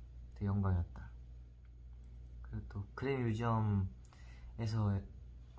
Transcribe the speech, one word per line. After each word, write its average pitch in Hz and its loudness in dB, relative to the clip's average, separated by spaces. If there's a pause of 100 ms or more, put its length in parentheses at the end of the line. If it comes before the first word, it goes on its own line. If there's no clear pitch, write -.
(340)
되게 104 0
영광이었다. 95 4 (1300)
그리고 107 -6
또 101 -4 (100)
그래미 131 2
뮤지엄에서 107 2 (580)